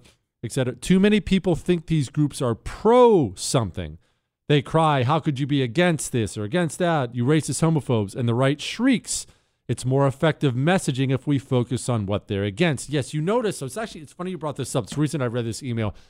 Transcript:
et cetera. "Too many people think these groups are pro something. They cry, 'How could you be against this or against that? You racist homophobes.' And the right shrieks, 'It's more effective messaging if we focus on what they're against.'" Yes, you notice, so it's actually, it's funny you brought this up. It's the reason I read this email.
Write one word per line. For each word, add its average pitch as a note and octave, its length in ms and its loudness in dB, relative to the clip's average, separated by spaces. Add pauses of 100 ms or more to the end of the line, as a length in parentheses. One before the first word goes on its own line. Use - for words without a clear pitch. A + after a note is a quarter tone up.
(440)
et A2+ 80 -10
cetera. B2+ 240 -2
"Too F#3 240 4
many G#3 180 6
people F#3+ 380 0
think F3 300 -2
these D3+ 220 0
groups D3 320 0
are A#2+ 140 0
pro G#3+ 800 4
something. F2+ 640 -4 (500)
They C#3+ 140 4
cry, D#3 400 2
'How D3 160 2
could D3 220 -2
you C#3+ 80 -2
be C#3 140 2
against D3+ 500 0
this A2 260 -2
or G#2 60 -4
against E3 340 -2
that? D#3 340 0
You B2 120 -2
racist D3 360 0
homophobes.' C3 540 0
And A#2+ 140 -2
the A#2 60 2
right C3+ 260 2
shrieks, - 680 -2 (400)
'It's A#2+ 180 -4
more C3+ 220 2
effective C#3+ 480 0
messaging C3+ 580 0
if B2+ 140 -2
we C#3+ 140 0
focus B2 480 -2
on A2 180 -2
what G2 220 -4
they're G2 160 -2
against.'" A2 440 -2
Yes, C3+ 240 -4
you D3+ 80 -4
notice, G#3 380 -2
so C#3 80 -8
it's B2 100 -10
actually, G#3+ 260 -10
it's C#3 100 -20
funny F3+ 180 -10
you F3+ 80 -8
brought C#3+ 160 -8
this C3+ 220 -6
up. A#2+ 80 0
It's - 100 -12
the C#3 60 -2
reason D3 220 -2
I B2+ 40 0
read A#2+ 180 -4
this A2+ 200 -6
email. A2+ 280 -4 (180)